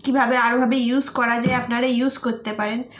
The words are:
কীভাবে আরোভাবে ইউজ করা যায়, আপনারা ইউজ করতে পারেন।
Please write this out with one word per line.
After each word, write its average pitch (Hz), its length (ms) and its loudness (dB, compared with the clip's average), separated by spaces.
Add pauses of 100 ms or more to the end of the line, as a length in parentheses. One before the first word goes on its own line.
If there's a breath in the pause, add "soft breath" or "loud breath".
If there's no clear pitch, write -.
কীভাবে 254 320 2
আরোভাবে 247 400 2
ইউজ 254 320 0
করা 233 320 0
যায়, 254 160 2
আপনারা 247 300 -2
ইউজ 254 320 0
করতে 226 340 -4
পারেন। 214 300 -4 (180 loud breath)